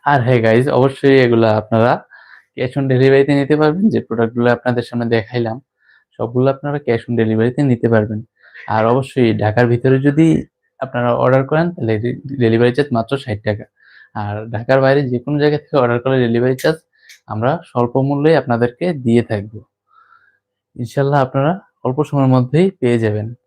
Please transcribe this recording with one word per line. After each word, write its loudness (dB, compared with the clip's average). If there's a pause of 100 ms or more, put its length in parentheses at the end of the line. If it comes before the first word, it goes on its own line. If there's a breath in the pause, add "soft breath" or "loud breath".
আর 2
হ্যাঁ 2
গাইস, 4
অবশ্যই 2
এগুলা 4
আপনারা 2 (600 loud breath)
cash -6
on -2
ডেলিভারিতে 4
নিতে 0
পারবেন। 0
যে 0
প্রোডাক্টগুলো -2
আপনাদের -2
সামনে -6
দেখাইলাম, -2 (640 soft breath)
সবগুলো -2
আপনারা -6
cash -4
on -6
ডেলিভারিতে -2
নিতে 0
পারবেন। 0 (480 loud breath)
আর 0
অবশ্যই 0
ঢাকার 0
ভিতরে 2
যদি 2 (520)
আপনারা -4
অর্ডার 2
করেন, 0
তাহলে -4
ডে-, -6 (200)
ডেলিভারি 2
চার্জ -2
মাত্র -4
ষাট -8
টাকা। -4 (480 soft breath)
আর -8 (140)
ঢাকার 0
বাইরে 2
যে -2
কোনো -4
জায়গা 2
থেকে -10
অর্ডার 2
করলে 0
ডেলিভারি 0
চার্জ -2 (500 soft breath)
আমরা -2 (140)
স্বল্প -2
মূল্যে 0
আপনাদেরকে -2
দিয়ে 0
থাকবো। -8 (1160 soft breath)
ইনশাল্লাহ -2
আপনারা 0 (320)
অল্প -2
সময়ের 0
মধ্যেই 2
পেয়ে 0
যাবেন। -2 (200)